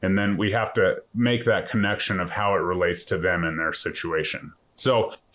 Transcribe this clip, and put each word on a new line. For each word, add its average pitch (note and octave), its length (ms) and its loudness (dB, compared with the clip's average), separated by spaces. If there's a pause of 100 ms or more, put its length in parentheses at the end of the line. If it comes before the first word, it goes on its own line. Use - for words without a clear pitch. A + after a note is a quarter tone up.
And F#2+ 160 2
then G2+ 200 0
we G2+ 160 0
have A2 220 0
to F#2+ 280 2 (120)
make A#2+ 300 0
that G2+ 240 2
connection G2+ 520 0
of F2 100 -4
how G2+ 240 0
it F2+ 80 2
relates F2 440 0
to F#2+ 120 -2
them F2 240 0
and D#2+ 160 -2
their D#2+ 140 -2
situation. - 800 -4 (220)
So A#2+ 380 2 (220)